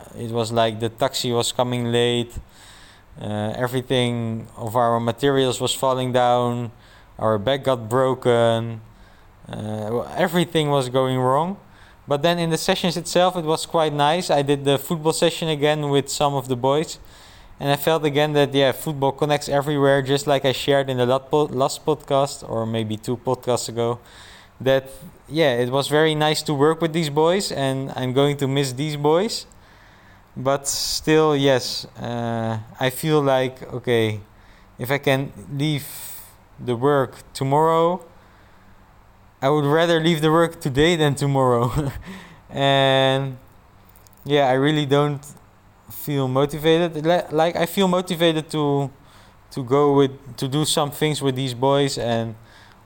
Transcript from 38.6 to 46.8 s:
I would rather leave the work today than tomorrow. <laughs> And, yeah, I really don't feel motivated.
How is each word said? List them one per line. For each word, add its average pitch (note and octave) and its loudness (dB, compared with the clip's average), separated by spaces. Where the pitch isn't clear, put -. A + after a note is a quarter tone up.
I C3+ 2
would D3+ 2
rather D#3+ 4
leave D#3+ 0
the D#3 2
work E3 2
today D3+ 2
than D3+ 2
tomorrow. C3+ 0
<laughs> - -20
And, C3+ 2
yeah, C#3+ 4
I B2+ 4
really D3 2
don't C#3+ 0
feel C#3 -2
motivated. D#3 0